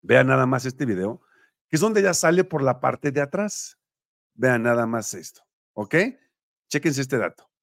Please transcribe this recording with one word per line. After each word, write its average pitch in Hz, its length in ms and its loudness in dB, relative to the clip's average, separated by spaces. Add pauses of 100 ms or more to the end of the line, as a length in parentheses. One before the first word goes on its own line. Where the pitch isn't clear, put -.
vean 131 240 6
nada 131 180 4
más 127 220 -2
este 131 180 -6
video, 101 380 -4 (440)
que 160 100 -4
es 147 40 2
donde 214 200 2
ella 190 140 2
sale 175 300 2
por 156 180 -4
la 127 160 0
parte 135 320 -2
de 143 120 -2
atrás, 185 560 -6 (560)
vean 117 300 0
nada 120 220 2
más 117 280 -6
esto, - 280 -18 (300)
¿ok? - 220 -8 (720)
Chéquense 143 320 -2
este 131 180 -4
dato - 320 -6 (120)